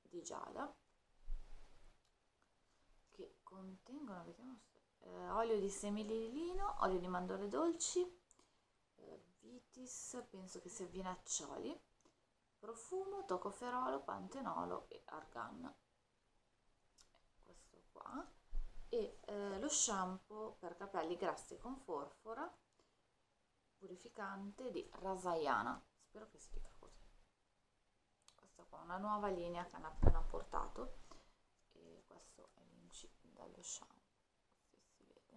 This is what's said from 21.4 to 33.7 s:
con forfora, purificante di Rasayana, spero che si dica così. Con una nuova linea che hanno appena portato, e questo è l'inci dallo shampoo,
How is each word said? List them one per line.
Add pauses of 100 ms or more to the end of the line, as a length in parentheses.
con
forfora, (1300)
purificante
di
Rasayana, (200)
spero
che
si
dica
così. (1600)
Con
una
nuova
linea
che
hanno
appena
portato, (760)
e
questo
è (100)
l'inci (120)
dallo
shampoo, (720)